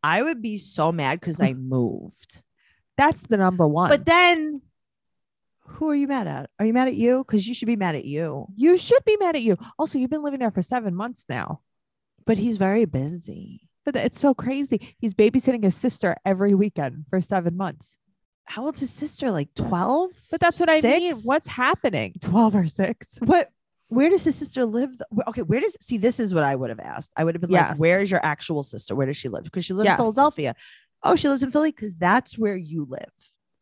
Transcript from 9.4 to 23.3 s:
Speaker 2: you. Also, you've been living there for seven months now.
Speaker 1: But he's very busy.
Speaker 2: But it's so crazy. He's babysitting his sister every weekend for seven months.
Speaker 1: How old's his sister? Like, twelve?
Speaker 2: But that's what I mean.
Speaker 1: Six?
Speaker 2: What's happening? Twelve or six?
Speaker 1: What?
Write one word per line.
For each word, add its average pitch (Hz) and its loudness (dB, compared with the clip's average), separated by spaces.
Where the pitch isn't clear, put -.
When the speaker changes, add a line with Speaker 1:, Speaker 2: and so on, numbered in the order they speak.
Speaker 2:
you. 220 2
Also, 302 -2
you've 254 0
been 302 -4
living 277 -4
there 233 0
for 190 -2
seven 214 -4
months 226 -10
now. 123 -8
Speaker 1:
But 220 2
he's 220 -2
very 196 4
busy. 156 -8
Speaker 2:
But 285 -4
it's - -2
so 277 4
crazy. 269 -4
He's 214 -2
babysitting 233 2
his 190 2
sister - -2
every 196 2
weekend 156 0
for 190 0
seven 175 -2
months. 175 -10
Speaker 1:
How - -10
old's 302 -6
his 262 -6
sister? 294 -6
Like, 151 -4
twelve? 240 0
Speaker 2:
But 330 -4
that's 339 2
what 339 4
I 311 6
mean. 339 2
Speaker 1:
Six? 220 -10
Speaker 2:
What's 277 0
happening? 247 -2
Twelve 214 4
or 180 2
six? - -4
Speaker 1:
What? 294 4